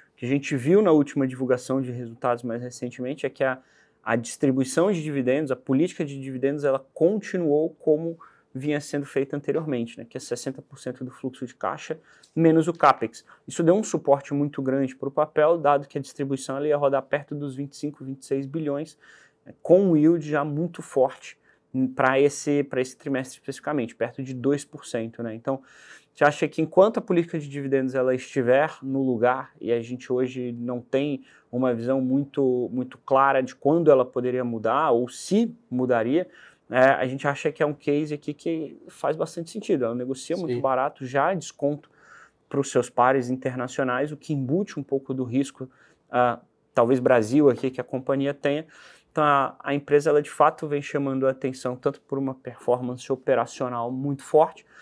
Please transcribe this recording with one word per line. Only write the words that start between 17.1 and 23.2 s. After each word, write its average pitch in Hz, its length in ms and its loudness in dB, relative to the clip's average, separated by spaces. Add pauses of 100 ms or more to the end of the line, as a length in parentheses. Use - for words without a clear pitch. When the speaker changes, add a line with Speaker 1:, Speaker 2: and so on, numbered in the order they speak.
Speaker 1:
dos 143 200 -8
vinte 143 200 -10
e - 20 -20
cinco, 147 280 -10
vinte 135 180 -12
e - 40 -20
seis 139 200 -4
bilhões, 147 520 -8 (480)
né, - 160 -20
com 180 180 6
um 180 160 4
yield 156 320 4
já 147 160 0
muito 156 380 -4
forte - 560 -2 (560)
pra 135 240 4
esse, 143 460 2
pra 135 160 -4
esse 127 160 -6
trimestre 135 420 -6